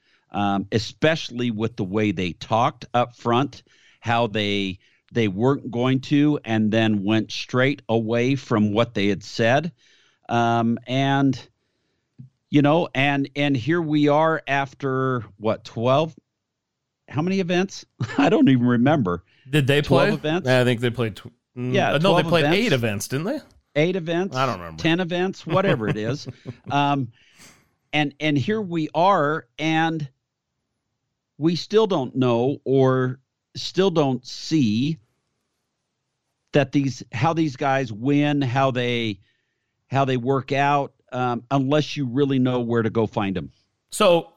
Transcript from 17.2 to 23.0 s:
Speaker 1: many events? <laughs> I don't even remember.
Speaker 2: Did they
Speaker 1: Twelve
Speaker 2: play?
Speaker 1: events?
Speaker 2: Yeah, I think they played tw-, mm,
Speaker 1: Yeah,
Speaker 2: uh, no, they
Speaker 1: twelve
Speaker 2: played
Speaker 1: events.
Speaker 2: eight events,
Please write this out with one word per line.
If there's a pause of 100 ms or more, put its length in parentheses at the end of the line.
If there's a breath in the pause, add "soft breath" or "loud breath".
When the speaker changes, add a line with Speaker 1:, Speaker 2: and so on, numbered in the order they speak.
Speaker 1:
many
events? (160)
<laughs>
I
don't
even
remember. (260 soft breath)
Speaker 2:
Did
they
Speaker 1:
Twelve
Speaker 2:
play?
Speaker 1:
events?
Speaker 2:
Yeah,
I
think
they
played
tw-, (260)
mm,
Speaker 1:
Yeah,
Speaker 2:
uh,
no,
they
Speaker 1:
twelve
Speaker 2:
played
Speaker 1:
events.
Speaker 2:
eight
events,